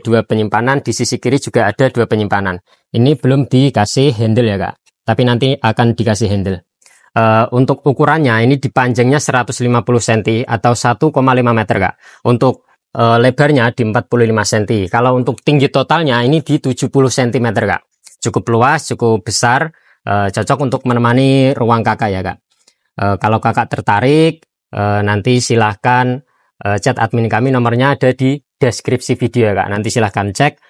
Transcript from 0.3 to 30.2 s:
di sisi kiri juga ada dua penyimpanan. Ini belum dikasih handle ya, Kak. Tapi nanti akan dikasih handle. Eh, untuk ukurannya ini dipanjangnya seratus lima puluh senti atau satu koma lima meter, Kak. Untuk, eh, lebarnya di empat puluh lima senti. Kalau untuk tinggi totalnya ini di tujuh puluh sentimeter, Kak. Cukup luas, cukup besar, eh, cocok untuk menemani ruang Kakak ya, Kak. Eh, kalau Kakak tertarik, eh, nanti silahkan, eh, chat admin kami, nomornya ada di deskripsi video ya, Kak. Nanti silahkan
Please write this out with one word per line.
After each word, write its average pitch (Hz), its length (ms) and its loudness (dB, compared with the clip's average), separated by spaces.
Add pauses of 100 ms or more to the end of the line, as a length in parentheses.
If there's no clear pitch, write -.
di - 80 -6
sisi 123 320 -4
kiri 131 160 0
juga 113 320 0
ada 131 160 0
dua 120 240 -2
penyimpanan. 98 480 -2 (400)
Ini 131 160 4
belum 135 320 0
dikasih 131 720 2
handle 113 320 2
ya, 101 80 -4
Kak. 92 160 -6 (320)
Tapi 117 160 0
nanti 123 320 0
akan 117 400 0
dikasih 110 400 -2
handle. 95 320 -6 (480)
Eh, 113 400 2
untuk 131 320 0
ukurannya 143 560 2
ini 135 160 2
dipanjangnya 127 640 0
seratus 123 400 -2
lima 120 240 0
puluh 120 160 2
senti 113 400 0
atau 120 320 -2
satu 123 400 0
koma 131 160 2
lima 123 240 2
meter, 113 240 0
Kak. 92 160 -2 (320)
Untuk, 123 400 0 (240)
eh, 117 320 2
lebarnya 131 520 2
di 117 120 -2
empat 107 240 -4
puluh 120 160 2
lima 110 160 0
senti. 107 480 -2
Kalau 123 240 2
untuk 127 280 -4
tinggi 139 280 2
totalnya 135 560 0
ini 151 160 2
di 147 160 -2
tujuh 131 320 -4
puluh 135 200 2
sentimeter, 117 560 -2
Kak. 92 160 -2 (400)
Cukup 117 280 -4
luas, 131 400 2
cukup 113 360 -2
besar, 127 440 0 (360)
eh, 101 240 -2
cocok - 320 -2
untuk 131 240 -2
menemani 131 680 2
ruang 113 280 0
Kakak 107 320 -2
ya, 95 80 -4
Kak. 90 140 -8 (600)
Eh, 101 200 0
kalau 110 240 0
Kakak 113 280 -2
tertarik, 143 760 0 (280)
eh, 104 280 -2
nanti 104 400 0
silahkan, 123 760 0 (440)
eh, 101 160 -2
chat 127 200 -2
admin 113 280 0
kami, 110 240 0
nomornya 127 480 0
ada 127 160 0
di 135 240 0
deskripsi - 800 -4
video 120 320 0
ya, 98 80 -2
Kak. 95 80 -2
Nanti 104 240 -4
silahkan 101 400 -2